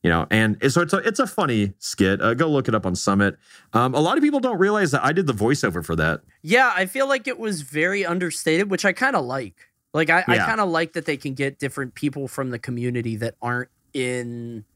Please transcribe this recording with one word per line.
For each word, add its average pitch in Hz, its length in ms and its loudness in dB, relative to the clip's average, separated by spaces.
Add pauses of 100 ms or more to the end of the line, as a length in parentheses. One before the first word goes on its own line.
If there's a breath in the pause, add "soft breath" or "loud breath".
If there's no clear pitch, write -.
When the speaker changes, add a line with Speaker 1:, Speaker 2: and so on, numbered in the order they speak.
Speaker 1:
You 82 60 4
know, 82 220 4
and 110 260 4 (160)
so 170 80 4
it's 175 140 2
a, - 20 2 (100)
it's 226 120 0
a 254 80 2
funny 113 520 0
skit. - 440 0
Uh, 113 100 4
go 156 160 2
look 143 200 0
it 113 60 2
up 104 120 0
on 90 100 0
Summit. 98 400 2 (380 soft breath)
Um, 120 200 2
a 147 60 2
lot 185 160 2
of 294 80 4
people 294 160 2
don't 233 180 -2
realize 196 340 2
that 139 120 0
I 143 80 2
did 170 140 0
the 131 80 0
voiceover 101 500 0
for 82 120 -4
that. 80 260 0 (180 soft breath)
Speaker 2:
Yeah, 233 340 2
I 185 120 0
feel 269 200 -2
like 269 220 -2
it 247 100 -6
was 214 220 -4
very 170 460 -2
understated, 175 640 0
which 185 160 -2
I 185 80 2
kinda 254 260 0
like. 123 360 -6 (360)
Like, 156 160 0
I, 170 180 4
I - 100 2
Speaker 1:
Yeah. 98 100 2
Speaker 2:
kinda 220 180 0
like 165 300 -2
that 160 100 -6
they 147 140 -4
can 135 160 -6
get 139 240 -4
different 135 360 -8
people 139 340 -4
from 131 200 -6
the 123 100 -6
community 120 580 -4
that 117 260 -6
aren't 123 260 -4 (240)
in 120 720 -6 (120)